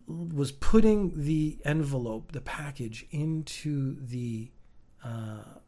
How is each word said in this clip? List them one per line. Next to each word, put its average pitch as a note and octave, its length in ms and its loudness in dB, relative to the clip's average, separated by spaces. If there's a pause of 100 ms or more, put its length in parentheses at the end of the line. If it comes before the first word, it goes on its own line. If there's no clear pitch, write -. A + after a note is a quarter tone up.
was E3 420 -4
putting G#3+ 640 6
the D3+ 500 0
envelope, C#3 680 -2
the C3 80 -8
package, C3+ 720 -8
into D3+ 880 -2
the, A#2+ 500 -6 (540)
uh, A2 640 -10